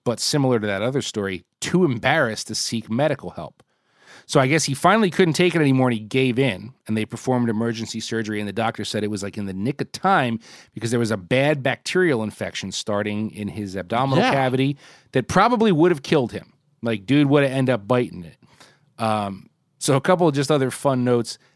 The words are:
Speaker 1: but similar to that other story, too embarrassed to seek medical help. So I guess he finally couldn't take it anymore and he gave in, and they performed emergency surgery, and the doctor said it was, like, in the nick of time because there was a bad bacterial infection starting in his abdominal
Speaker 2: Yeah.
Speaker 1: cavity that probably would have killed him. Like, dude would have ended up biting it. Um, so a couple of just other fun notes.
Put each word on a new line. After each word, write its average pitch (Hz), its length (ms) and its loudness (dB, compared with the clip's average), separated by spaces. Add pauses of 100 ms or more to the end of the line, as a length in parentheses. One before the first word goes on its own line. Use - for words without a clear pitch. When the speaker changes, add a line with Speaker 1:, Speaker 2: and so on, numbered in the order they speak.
Speaker 1:
but 117 160 -4
similar 131 400 0
to 107 60 -4
that 98 160 -2
other 131 180 -2
story, 98 440 -6 (160)
too 180 240 0
embarrassed 127 640 0
to 110 60 -8
seek - 360 -6
medical 127 400 -2
help. - 320 -14 (640)
So 147 140 2
I 131 80 4
guess 151 160 2
he 139 100 -4
finally 196 360 4
couldn't 165 240 4
take 180 200 2
it 170 60 2
anymore 131 280 4
and 120 100 0
he 107 60 -12
gave 127 340 0
in, 113 360 -2 (140)
and 107 80 0
they 110 100 0
performed 120 420 -2
emergency 113 520 -4
surgery, 110 400 -4
and 104 80 -6
the 98 40 -8
doctor 113 320 -4
said 107 200 -4
it 104 60 -4
was, 98 120 -6
like, 101 160 -10
in 101 80 -6
the 95 80 -8
nick 110 260 -4
of - 120 -8
time 135 480 0 (340)
because 113 160 -6
there 120 100 0
was 110 120 0
a - 40 0
bad 135 460 0
bacterial 135 640 0
infection 95 480 -8
starting 104 580 -4
in 101 180 -8
his 101 280 -8
abdominal 135 480 0
Speaker 2:
Yeah. 254 80 2
Speaker 1:
cavity 135 440 0 (360)
that 131 160 0
probably 220 420 4
would 175 220 6
have 143 100 -6
killed 135 300 0
him. 87 200 -12 (300)
Like, 110 240 -4
dude 143 220 4
would 143 160 4
have 131 80 0
ended 131 220 0
up 101 120 -6
biting 101 380 -2
it. 78 120 -20 (640)
Um, 107 500 -4 (300)
so 143 160 0
a 135 60 2
couple 180 260 4
of 143 80 2
just 139 160 0
other 131 200 2
fun 131 340 0
notes. 120 340 0 (180)